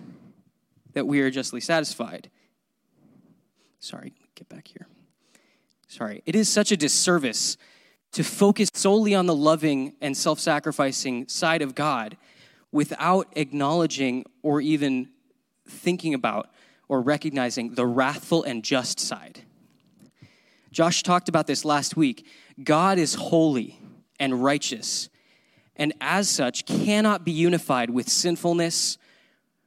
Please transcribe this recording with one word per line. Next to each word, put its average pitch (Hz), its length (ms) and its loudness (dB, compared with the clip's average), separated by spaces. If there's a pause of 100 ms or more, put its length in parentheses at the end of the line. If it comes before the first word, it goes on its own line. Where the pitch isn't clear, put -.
(920)
that 139 160 -4
we 143 140 2
are 135 100 2
justly 127 280 -6
satisfied. 139 720 -4 (1500)
Sorry, - 340 -16 (220)
get - 120 -20
back - 200 -20
here. - 180 -20 (1000)
Sorry. - 380 -10
It 160 80 -2
is 214 140 2
such 208 240 2
a 202 40 4
disservice 147 800 0 (540)
to - 140 -2
focus 202 500 4
solely 208 400 4
on 180 120 4
the 170 80 2
loving 147 680 2
and 139 160 -4
self-sacrificing 143 1120 -2
side 165 340 0
of 131 140 -6
God 131 420 -4 (540)
without 165 640 0
acknowledging 139 880 0 (180)
or 147 180 2
even 139 480 0 (580)
thinking 175 460 -2
about 113 380 -2 (380)
or 135 120 0
recognizing 127 720 -2
the 123 120 0
wrathful 131 560 0
and 117 220 -6
just 127 340 -2
side. - 480 -10 (1300)
Josh 170 260 4
talked 180 280 2
about 160 160 2
this 135 180 -2
last 147 320 0
week. 139 300 0 (360)
God 175 360 4
is 151 160 2
holy 156 640 0 (400)
and 127 240 0
righteous, - 640 -2 (640)
and 147 280 -2
as 180 260 0
such, - 380 -2
cannot 208 580 2
be 170 80 -2
unified 156 560 2
with 120 220 -2
sinfulness 170 880 0 (680)